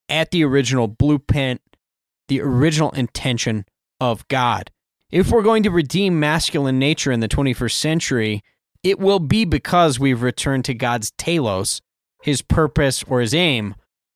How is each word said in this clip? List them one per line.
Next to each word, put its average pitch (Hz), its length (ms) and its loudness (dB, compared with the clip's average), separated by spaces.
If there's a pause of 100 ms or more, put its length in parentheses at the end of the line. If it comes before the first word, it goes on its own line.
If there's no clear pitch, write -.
at 156 220 -2
the 170 140 2
original 131 440 2
blueprint, 139 720 0 (680)
the 131 120 0
original 147 520 2
intention 120 720 -4 (340)
of 120 280 -2
God. 120 420 -2 (400)
If 190 220 2
we're 233 100 4
going 220 220 4
to 202 80 2
redeem 170 480 0
masculine 147 580 0
nature 139 340 0
in 120 80 0
the 110 80 -2
twenty-first 127 520 -2
century, 120 640 -2 (400)
it 196 160 0
will 196 200 2
be 185 240 0
because 156 560 2
we've 131 220 2
returned 127 440 -2
to 127 100 -4
God's 117 420 -4
telos, 110 640 -2 (400)
his 143 220 -2
purpose 147 640 0
or 127 140 0
his 117 120 -2
aim 131 400 0 (420)